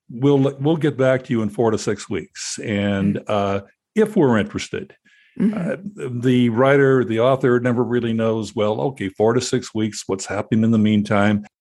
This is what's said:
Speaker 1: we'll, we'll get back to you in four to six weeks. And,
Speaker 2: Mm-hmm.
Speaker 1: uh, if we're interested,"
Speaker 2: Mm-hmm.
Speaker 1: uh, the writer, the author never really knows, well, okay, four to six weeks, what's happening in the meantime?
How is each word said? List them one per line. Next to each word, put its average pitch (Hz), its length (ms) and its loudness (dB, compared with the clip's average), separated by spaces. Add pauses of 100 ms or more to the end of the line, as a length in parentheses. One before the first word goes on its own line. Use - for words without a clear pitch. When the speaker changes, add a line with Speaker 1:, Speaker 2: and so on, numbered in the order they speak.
Speaker 1:
we'll, 135 500 2
we'll 151 180 0
get 143 200 -2
back 131 280 2
to - 80 -6
you 113 100 0
in 104 60 -2
four 113 220 0
to 104 80 0
six - 320 -6
weeks. - 480 -8
And, 101 600 -2
Speaker 2:
Mm-hmm. - 100 -14
Speaker 1:
uh, 101 320 -2 (340)
if 214 220 0
we're 131 200 4
interested," - 600 -6 (420)
Speaker 2:
Mm-hmm. 208 180 0
Speaker 1:
uh, 175 520 -8 (120)
the 123 300 2
writer, 135 540 4
the 110 160 -2
author 127 400 2
never 120 240 0
really 117 280 -2
knows, 113 420 -2
well, 110 260 0
okay, 139 280 -4
four 110 240 2
to 123 80 2
six - 320 -4
weeks, 107 340 -4
what's 98 200 -6
happening 107 380 -2
in 113 80 2
the 113 60 4
meantime? 104 680 2 (140)